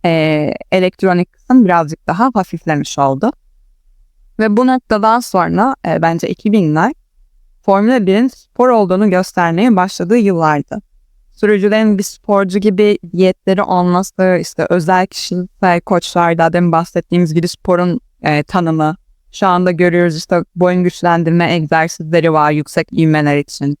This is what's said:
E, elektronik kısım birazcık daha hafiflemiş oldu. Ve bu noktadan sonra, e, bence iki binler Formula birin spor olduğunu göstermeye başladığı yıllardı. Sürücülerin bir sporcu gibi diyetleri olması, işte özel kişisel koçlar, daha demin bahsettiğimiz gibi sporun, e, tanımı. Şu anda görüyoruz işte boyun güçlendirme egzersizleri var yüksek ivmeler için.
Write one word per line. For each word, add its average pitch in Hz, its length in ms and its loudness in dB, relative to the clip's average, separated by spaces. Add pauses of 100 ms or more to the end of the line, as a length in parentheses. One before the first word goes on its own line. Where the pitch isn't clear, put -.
E, 156 500 0 (180)
elektronik 185 600 0
kısım 254 320 2
birazcık 165 420 0
daha 226 280 0
hafiflemiş 165 640 -4
oldu. 139 340 0 (1040)
Ve 214 180 0
bu 254 100 2
noktadan 226 540 0
sonra, 175 560 0 (100)
e, 165 160 -2
bence 165 260 -2
iki - 240 -4
binler 175 400 2 (720)
Formula 208 440 2
birin 214 220 2
spor - 400 -2
olduğunu 202 420 2
göstermeye 180 680 0
başladığı 190 420 0
yıllardı. 165 640 -2 (500)
Sürücülerin 208 680 0
bir 202 40 -4
sporcu 196 560 -2
gibi 208 400 2 (140)
diyetleri 185 500 0
olması, 180 760 0
işte - 300 -6
özel 180 360 0
kişisel 180 760 -4
koçlar, 170 580 -2
daha 165 140 2
demin 175 200 0
bahsettiğimiz 170 600 -2
gibi 170 140 0
sporun, 175 520 -2 (220)
e, 147 200 0
tanımı. 160 540 -2 (360)
Şu - 140 -2
anda 180 240 2
görüyoruz 175 460 2
işte 175 280 -2 (120)
boyun 180 280 0
güçlendirme 170 720 0
egzersizleri 160 760 -2
var 151 180 2
yüksek 151 420 -4
ivmeler 151 460 2
için. 143 420 -6